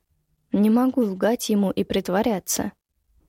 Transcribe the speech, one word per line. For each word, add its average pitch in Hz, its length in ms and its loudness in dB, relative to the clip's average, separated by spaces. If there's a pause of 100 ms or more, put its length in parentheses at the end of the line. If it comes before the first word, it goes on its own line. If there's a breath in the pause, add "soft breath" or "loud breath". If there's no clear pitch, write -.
(520)
Не 208 200 4
могу 254 320 2
лгать 196 460 -2
ему 202 200 2
и 196 140 -2
притворяться. 196 880 -4 (580)